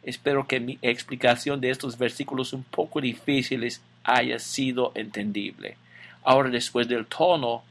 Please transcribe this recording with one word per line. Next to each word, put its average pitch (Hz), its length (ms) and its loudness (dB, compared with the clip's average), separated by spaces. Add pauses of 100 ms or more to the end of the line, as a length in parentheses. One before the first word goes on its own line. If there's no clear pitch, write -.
Espero 139 460 0
que 131 140 0
mi 123 200 -8
explicación 123 760 2
de 127 120 0
estos 127 260 -6
versículos 127 560 -2
un 131 100 -8
poco 156 380 -2
difíciles 123 800 -2 (200)
haya 123 380 2
sido 127 560 -2
entendible. 104 800 -6 (480)
Ahora, 131 260 6
después 120 380 0
del 117 180 -2
tono 135 640 2